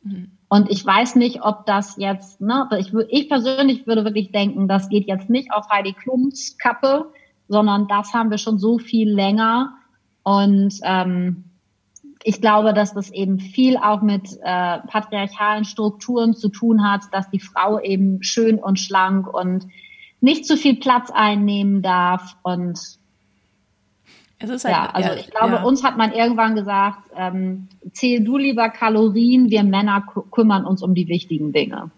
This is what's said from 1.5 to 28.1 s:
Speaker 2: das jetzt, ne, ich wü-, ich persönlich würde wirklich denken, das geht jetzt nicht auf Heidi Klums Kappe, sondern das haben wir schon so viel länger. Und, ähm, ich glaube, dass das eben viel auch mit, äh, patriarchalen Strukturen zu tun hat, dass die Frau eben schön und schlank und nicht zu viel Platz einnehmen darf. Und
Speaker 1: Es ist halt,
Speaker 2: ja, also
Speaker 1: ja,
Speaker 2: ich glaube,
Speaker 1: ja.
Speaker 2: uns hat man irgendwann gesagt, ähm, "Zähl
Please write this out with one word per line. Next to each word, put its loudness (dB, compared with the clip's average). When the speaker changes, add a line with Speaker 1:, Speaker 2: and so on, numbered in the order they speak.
Speaker 2:
das -2
jetzt, -6
ne, -2
ich -6
wü-, 0
ich 0
persönlich 0
würde 0
wirklich -4
denken, 0
das 0
geht 0
jetzt -6
nicht 0
auf -4
Heidi -2
Klums -4
Kappe, 0
sondern 2
das -2
haben 0
wir -4
schon -2
so 2
viel 0
länger. 0
Und, 4
ähm, -2
ich -2
glaube, 2
dass 0
das -10
eben -2
viel 0
auch 0
mit, -2
äh, -2
patriarchalen -4
Strukturen -2
zu -2
tun 2
hat, 0
dass -4
die -4
Frau -2
eben 0
schön 2
und -2
schlank 0
und -4
nicht 2
zu 2
viel 2
Platz 0
einnehmen 2
darf. 0
Und -4
Speaker 1:
Es -8
ist -6
halt, 2
Speaker 2:
ja, 0
also 0
Speaker 1:
ja, -4
Speaker 2:
ich -14
glaube, 2
Speaker 1:
ja. -2
Speaker 2:
uns 2
hat 0
man 2
irgendwann 2
gesagt, 0
ähm, -6
"Zähl 0